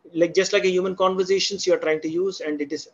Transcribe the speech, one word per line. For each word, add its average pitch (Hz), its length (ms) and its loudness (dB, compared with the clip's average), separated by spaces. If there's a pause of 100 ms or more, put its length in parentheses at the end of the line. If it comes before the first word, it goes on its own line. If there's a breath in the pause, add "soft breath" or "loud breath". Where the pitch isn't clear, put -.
(140)
like, 165 200 2
just 185 180 2
like 190 140 2
a 185 40 4
human 185 260 0
conversations 185 680 0
you 175 80 4
are 160 40 2
trying 156 240 0
to 160 80 -4
use, 185 300 -2
and 151 220 -4
it 143 100 -6
is 151 220 -8